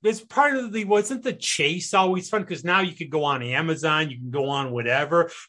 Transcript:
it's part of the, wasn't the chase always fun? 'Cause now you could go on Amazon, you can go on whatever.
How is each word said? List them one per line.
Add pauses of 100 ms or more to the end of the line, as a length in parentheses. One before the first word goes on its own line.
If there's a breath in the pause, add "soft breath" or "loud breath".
it's
part
of
the,
wasn't
the
chase
always
fun?
'Cause
now
you
could
go
on
Amazon,
you
can
go
on
whatever. (180 loud breath)